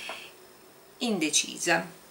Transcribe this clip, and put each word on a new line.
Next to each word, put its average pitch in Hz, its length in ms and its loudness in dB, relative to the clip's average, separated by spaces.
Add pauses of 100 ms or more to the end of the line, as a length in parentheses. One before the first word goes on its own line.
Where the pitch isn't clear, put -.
(1000)
indecisa. 170 880 2 (260)